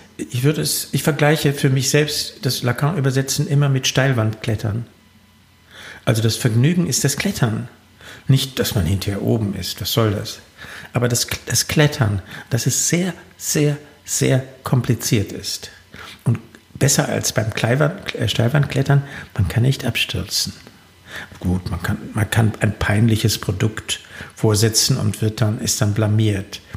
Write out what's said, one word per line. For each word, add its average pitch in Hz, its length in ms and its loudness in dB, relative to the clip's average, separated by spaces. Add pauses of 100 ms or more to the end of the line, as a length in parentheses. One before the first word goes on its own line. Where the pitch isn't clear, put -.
(180)
ich - 260 -4
würde 151 180 2
es, - 320 -4
ich 139 100 -2
vergleiche 151 500 2
für 143 160 2
mich 131 220 2
selbst - 520 0
das 127 200 -2
Lacan-Übersetzen 135 840 0
immer 143 220 4
mit 131 160 0
Steilwandklettern. 113 1000 0 (1200)
Also 110 180 2
das 113 140 0
Vergnügen 139 500 2
ist - 160 -2
das 135 140 0
Klettern. 120 500 -2 (600)
Nicht, 135 320 2
dass - 140 -2
man 92 120 2
hinterher 98 360 -2
oben 113 340 0
ist, 90 240 -8
was - 140 -4
soll 110 180 2
das? 107 280 -6 (540)
Aber 120 140 2
das, 120 200 0 (180)
das - 220 0
Klettern, 110 540 2 (280)
das 117 160 -2
ist - 220 0
sehr, 175 260 0 (240)
sehr, 147 400 0 (260)
sehr 131 400 2 (200)
kompliziert 117 680 0
ist. - 380 -10 (540)
Und - 160 0 (340)
besser 139 360 2
als 107 220 -2
beim 110 220 -2
Kleiwand-, 147 600 0
äh, 117 120 -2
Steilwandklettern, 139 760 2 (320)
man 92 120 2
kann 113 160 2
nicht 131 220 2
abstürzen. - 680 -4 (840)
Gut, 90 300 -2
man 87 140 -4
kann, - 140 -2 (160)
man 104 160 0
kann 113 300 4
ein 107 180 2
peinliches 107 600 2
Produkt - 600 -4 (360)
vorsetzen 110 600 2
und 104 240 -2
wird 107 200 -2
dann, 107 180 0
ist - 220 -2
dann 104 120 2
blamiert. 104 680 0 (160)